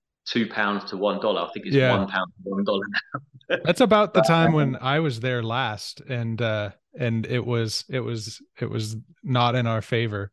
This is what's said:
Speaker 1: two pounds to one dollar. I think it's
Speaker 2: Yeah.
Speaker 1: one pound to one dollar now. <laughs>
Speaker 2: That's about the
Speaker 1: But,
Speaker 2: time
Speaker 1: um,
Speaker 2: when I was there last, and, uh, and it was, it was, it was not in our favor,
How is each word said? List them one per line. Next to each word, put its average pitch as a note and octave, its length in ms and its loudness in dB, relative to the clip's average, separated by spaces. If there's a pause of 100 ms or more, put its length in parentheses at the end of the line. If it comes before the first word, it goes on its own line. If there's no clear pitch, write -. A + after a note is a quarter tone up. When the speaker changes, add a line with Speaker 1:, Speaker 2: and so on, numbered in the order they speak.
(280)
Speaker 1:
two A#2 200 0
pounds G#2 420 -2
to G2+ 80 -8
one G2 240 0
dollar. F#2 220 0
I - 100 -6
think G#2 120 -12
it's - 120 0
Speaker 2:
Yeah. B2+ 200 6
Speaker 1:
one G2 120 0
pound F#2 200 -2 (140)
to F#2 60 -8
one G2 160 -2
dollar G2 240 0
now. - 680 -6
<laughs> - 40 -10
Speaker 2:
That's E3 160 2
about G#3 340 4
the - 60 6
Speaker 1:
But, E3 80 4
Speaker 2:
time E3 220 6
Speaker 1:
um, E3 60 4
Speaker 2:
when C#3 260 2
I C3+ 180 2
was C3 220 -2
there B2 200 -2
last, A2+ 600 -4
and, A#2 400 -4
uh, G#2+ 300 -2 (280)
and A#2 260 0
it B2 200 -2
was, A#2 420 -2
it C3 140 -4
was, A2+ 400 -8 (180)
it A2+ 100 -4
was A2 280 -6 (260)
not A#2+ 320 2
in B2 100 2
our A2+ 160 0
favor, G#2+ 520 -2